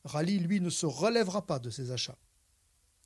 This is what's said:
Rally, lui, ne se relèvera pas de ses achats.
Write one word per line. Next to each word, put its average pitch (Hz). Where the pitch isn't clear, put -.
Rally, 160
lui, 180
ne 175
se -
relèvera 190
pas 143
de 120
ses 123
achats. 123